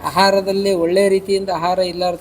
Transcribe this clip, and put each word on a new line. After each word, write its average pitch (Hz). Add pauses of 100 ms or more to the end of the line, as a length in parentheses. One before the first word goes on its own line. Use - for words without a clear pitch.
ಆಹಾರದಲ್ಲಿ 196
ಒಳ್ಳೆಯ 180
ರೀತಿಯಿಂದ 196
ಆಹಾರ 180
ಇಲ್ಲಾರದ 180